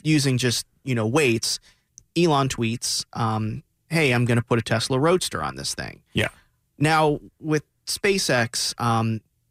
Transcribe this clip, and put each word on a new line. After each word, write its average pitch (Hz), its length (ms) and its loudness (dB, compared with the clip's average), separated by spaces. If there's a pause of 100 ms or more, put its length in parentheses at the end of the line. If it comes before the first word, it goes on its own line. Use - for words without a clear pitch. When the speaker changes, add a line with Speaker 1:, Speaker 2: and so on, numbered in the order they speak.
Speaker 1:
using 143 360 2
just, 120 280 -2 (180)
you 135 100 -2
know, 110 120 0
weights, 120 520 0 (580)
Elon 147 320 4
tweets, - 640 -4
um, 110 500 -4 (260)
"Hey, 160 240 2
I'm 120 120 2
gonna 117 180 2
put 120 160 0
a 110 40 -2
Tesla 120 360 -2
Roadster 165 440 0
on 67 120 -6
this 69 200 -8
thing." 53 280 -12 (100)
Speaker 2:
Yeah. - 160 -2 (480)
Speaker 1:
Now, 156 440 2 (200)
with 151 220 -2 (240)
SpaceX, 147 960 0
um, 113 400 0 (300)